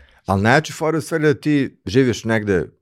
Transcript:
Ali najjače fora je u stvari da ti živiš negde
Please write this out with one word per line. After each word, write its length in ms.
Ali 160
najjače 320
fora 220
je 40
u 20
stvari 220
da 100
ti 520
živiš 380
negde 460